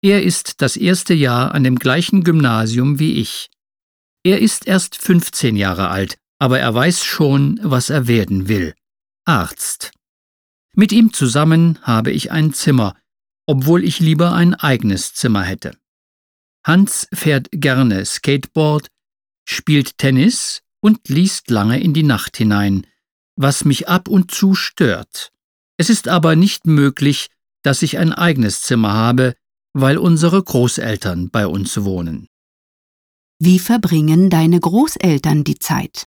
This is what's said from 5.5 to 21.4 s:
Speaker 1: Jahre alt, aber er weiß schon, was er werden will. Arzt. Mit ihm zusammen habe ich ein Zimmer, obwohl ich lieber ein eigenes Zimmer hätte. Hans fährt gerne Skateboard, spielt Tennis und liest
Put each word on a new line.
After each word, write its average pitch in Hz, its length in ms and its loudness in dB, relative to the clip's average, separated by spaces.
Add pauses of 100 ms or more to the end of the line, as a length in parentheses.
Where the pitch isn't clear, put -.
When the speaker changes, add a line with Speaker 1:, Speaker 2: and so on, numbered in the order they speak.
Speaker 1:
Jahre 95 320 -2
alt, 95 300 -6 (200)
aber 131 220 0
er 120 140 -2
weiß 156 300 0
schon, 139 580 0
was 131 280 -2
er 139 160 -2
werden 98 420 0
will. 95 260 -2 (500)
Arzt. - 680 -4 (840)
Mit 214 180 2
ihm 226 200 4
zusammen 156 720 2
habe 113 300 0
ich - 180 -6
ein 156 220 0
Zimmer, 120 440 0 (500)
obwohl 151 360 2
ich 185 160 -2
lieber 165 340 2
ein 175 220 2
eigenes 107 580 -2
Zimmer 104 300 -2
hätte. 90 340 -8 (880)
Hans 190 480 0
fährt 143 380 -2
gerne 127 540 0
Skateboard, 151 840 -2 (580)
spielt - 520 -2
Tennis 135 640 0 (180)
und 214 280 2
liest 170 420 -2